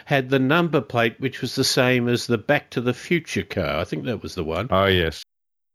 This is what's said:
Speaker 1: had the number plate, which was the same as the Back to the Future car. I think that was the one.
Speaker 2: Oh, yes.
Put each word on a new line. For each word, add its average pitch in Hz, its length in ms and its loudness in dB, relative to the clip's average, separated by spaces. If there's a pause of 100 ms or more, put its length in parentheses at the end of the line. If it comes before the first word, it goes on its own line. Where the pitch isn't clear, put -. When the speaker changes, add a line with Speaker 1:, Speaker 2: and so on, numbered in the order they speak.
Speaker 1:
had 135 240 0
the 135 100 2
number 151 440 2
plate, 117 360 0
which 131 220 -6
was 123 140 -8
the 135 100 0
same 127 440 2
as 120 180 0
the 120 100 2
Back 143 340 0
to 127 120 -4
the 120 100 0
Future - 500 -2
car. 76 360 -2
I 87 60 0
think 151 200 -8
that 117 180 -4
was - 120 -10
the 90 100 -4
one. 82 260 -4
Speaker 2:
Oh, 95 140 4
yes. 90 400 2 (500)